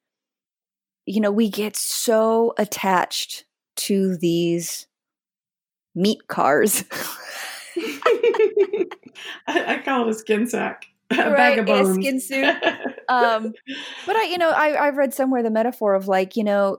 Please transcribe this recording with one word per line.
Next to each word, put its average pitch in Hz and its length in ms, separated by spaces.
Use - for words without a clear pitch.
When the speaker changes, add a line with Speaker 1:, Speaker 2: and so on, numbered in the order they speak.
Speaker 1:
you 202 160
know, 208 100
we 214 180
get 208 260
so 226 840
attached - 880
to 190 420
these 170 720
meat 196 340
cars. - 600
<laughs> - 20
Speaker 2:
<laughs> - 0
I, 415 1120
I 294 360
call 247 240
it 220 40
a - 20
skin 214 340
sack. 196 380
<laughs> - 140
A 254 40
Speaker 1:
Right, 302 200
Speaker 2:
bag 220 240
of 214 60
Speaker 1:
a 202 180
Speaker 2:
bones. 190 120
Speaker 1:
skin 262 240
suit. 269 420
Speaker 2:
<laughs> - 40
Speaker 1:
Um, 226 440
but 392 80
I, 440 80
you 359 140
know, 330 120
I, 302 380
I've 277 80
read 277 180
somewhere 262 300
the 226 80
metaphor 220 420
of, 190 140
like, 190 300
you 220 60
know, 202 360